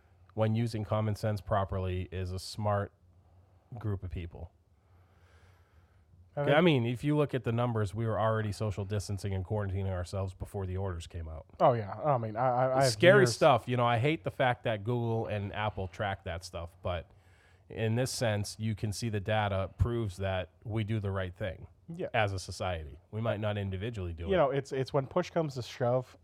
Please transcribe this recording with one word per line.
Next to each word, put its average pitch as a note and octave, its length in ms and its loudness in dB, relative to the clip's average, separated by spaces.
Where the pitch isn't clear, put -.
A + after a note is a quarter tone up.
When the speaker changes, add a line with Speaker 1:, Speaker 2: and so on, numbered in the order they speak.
Speaker 1:
when A2 220 2
using A2+ 300 0
common G#2+ 320 0
sense G#2+ 260 -2
properly, F#2 680 0
is F#2 220 -6
a F#2 60 -6
smart G#2 540 -2
group G2+ 240 -4
of F2+ 80 -8
people. E2 400 -10
Speaker 2:
I D3 40 -4
Speaker 1:
I C#3+ 60 0
Speaker 2:
think C#3+ 180 6
Speaker 1:
mean, C#3 220 6
if A#2+ 180 -4
you D3 120 2
look D3 180 2
at B2 100 -2
the A#2 80 0
numbers, A#2 420 0
we A2+ 120 -2
were G#2+ 120 0
already A2 340 2
social G#2 320 -2
distancing G2 500 -4
and F#2+ 100 -2
quarantining G2 480 -2
ourselves F#2+ 420 -4
before - 320 -8
the F#2 100 -4
orders F#2 300 -4
came E2 220 -10
out. D#2+ 160 -12
Speaker 2:
Oh, D3 140 8
yeah. G2+ 200 -4
I C#3+ 140 4
mean, A2 180 -4
I, B2+ 120 2
I, C3 300 2
I C#3 60 6
have B2+ 80 6
Speaker 1:
Scary F3 320 8
Speaker 2:
years A#2 100 2
Speaker 1:
stuff. C#3+ 320 6
You B2 100 0
know, A#2+ 100 4
I A#2+ 120 4
hate D3+ 260 0
the B2+ 80 -4
fact B2 320 0
that A2 180 0
Google A2+ 440 0
and G2+ 280 -4
Apple G#2 340 -2
track G2 360 -4
that E2+ 200 -6
stuff, F2 260 -10
but F2 240 -4
in A2 240 0
this B2+ 160 0
sense, G#2 480 -2
you A2 160 -2
can G#2+ 180 -4
see A#2 160 -4
the G#2 120 -2
data G2 580 0
proves A#2 400 0
that F#2+ 320 -2
we A2 200 -2
do A2 160 -2
the G2+ 100 -2
right F#2+ 240 -4
thing - 320 -8
Speaker 2:
Yeah. F3 160 -6
Speaker 1:
as G#2+ 200 2
a F#2+ 60 -4
society. E2+ 600 -6
We G#2+ 120 -6
might A2 180 0
not G#2 160 -2
individually G2 560 -4
do E2 140 -8
Speaker 2:
You C#3 80 0
Speaker 1:
it. - 20 4
Speaker 2:
know, D3 140 4
it's, C#3 220 -2
it's C3+ 200 -2
when C3+ 140 0
push F3 240 -2
comes D#3 240 -2
to C3 80 -6
shove, B2+ 600 -2